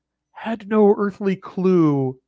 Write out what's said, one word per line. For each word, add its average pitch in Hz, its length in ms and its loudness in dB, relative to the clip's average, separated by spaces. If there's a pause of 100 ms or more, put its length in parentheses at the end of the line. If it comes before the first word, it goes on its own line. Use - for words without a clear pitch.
(320)
had 214 380 -10
no 214 280 4
earthly 202 380 -4
clue 156 800 0 (100)